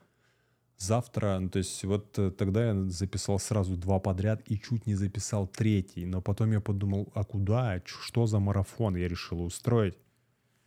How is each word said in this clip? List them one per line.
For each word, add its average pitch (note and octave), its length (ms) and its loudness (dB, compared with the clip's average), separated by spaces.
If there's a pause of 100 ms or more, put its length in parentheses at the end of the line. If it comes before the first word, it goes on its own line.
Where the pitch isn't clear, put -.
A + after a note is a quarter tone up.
(760)
завтра, G2+ 640 0
ну, F#2 100 -2
то G2 100 0
есть - 240 -4
вот, G2+ 360 -2
э, F#2+ 120 2
тогда G#2 360 2
я F#2+ 220 0
записал F#2 500 -2
сразу F#2+ 380 0
два F#2+ 220 2
подряд G2+ 460 0
и G#2 140 -2
чуть - 260 -4
не G#2 100 0
записал G2 520 -2
третий. G2 580 0
Но F#2 160 -2
потом A2 300 0
я G#2+ 80 2
подумал, G2 560 0
а G#2 80 -2
куда, G2+ 560 0
ч-, - 220 -12
что A#2 240 0
за G#2+ 140 2
марафон G2 560 0
я F2+ 120 0
решил F2 340 -4
устроить? G2+ 560 0 (680)